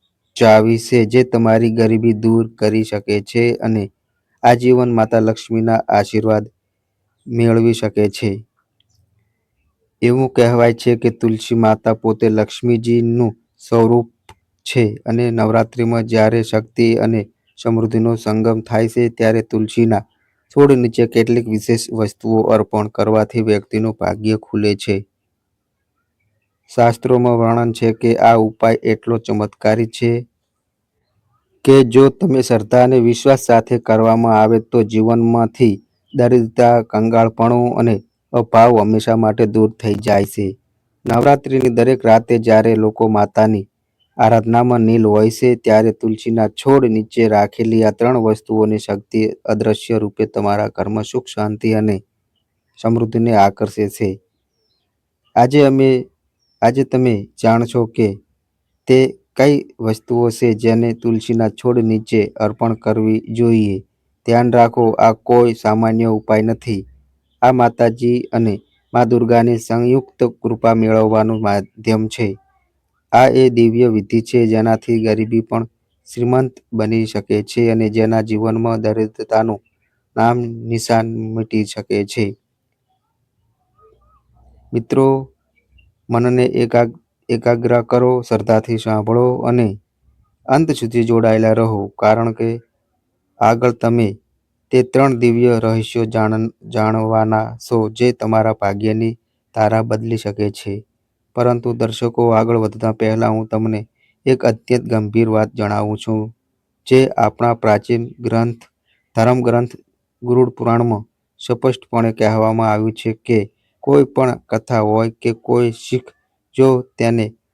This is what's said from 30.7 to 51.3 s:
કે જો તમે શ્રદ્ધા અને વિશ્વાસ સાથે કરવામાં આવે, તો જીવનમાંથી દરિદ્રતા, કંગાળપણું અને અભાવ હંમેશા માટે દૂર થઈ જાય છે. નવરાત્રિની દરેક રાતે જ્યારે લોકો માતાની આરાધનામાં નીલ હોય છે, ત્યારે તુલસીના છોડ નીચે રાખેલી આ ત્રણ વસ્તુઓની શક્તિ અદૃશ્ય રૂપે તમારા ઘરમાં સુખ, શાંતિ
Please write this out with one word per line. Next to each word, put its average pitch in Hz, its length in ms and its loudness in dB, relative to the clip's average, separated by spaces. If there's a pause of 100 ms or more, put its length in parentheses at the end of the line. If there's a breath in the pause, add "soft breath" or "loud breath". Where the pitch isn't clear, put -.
કે 135 180 6
જો 127 260 4
તમે 131 320 -2
શ્રદ્ધા 123 420 2
અને 127 160 4
વિશ્વાસ 120 400 2
સાથે 117 400 0
કરવામાં 113 600 2
આવે, 110 180 4
તો 113 240 0
જીવનમાંથી 113 1000 0 (320)
દરિદ્રતા, 120 640 2
કંગાળપણું 113 920 0
અને 113 280 0 (300)
અભાવ 117 460 4
હંમેશા 110 360 0
માટે 113 300 0
દૂર 107 260 2
થઈ 107 220 -6
જાય 101 320 0
છે. 98 320 -8 (480)
નવરાત્રિની 131 640 0
દરેક 120 360 0
રાતે 113 320 4
જ્યારે 110 380 2
લોકો 107 320 0
માતાની 107 600 0 (500)
આરાધનામાં 117 640 2
નીલ 113 240 2
હોય 107 240 4
છે, 123 260 0
ત્યારે 110 360 2
તુલસીના 110 560 -4
છોડ 135 380 2
નીચે 110 420 0
રાખેલી 110 560 0
આ 107 80 2
ત્રણ 123 260 0
વસ્તુઓની 107 600 0
શક્તિ 107 520 -4 (160)
અદૃશ્ય 110 520 -2
રૂપે 107 280 -4
તમારા 104 420 -2
ઘરમાં 104 360 -6
સુખ, 127 240 -8
શાંતિ 107 460 -4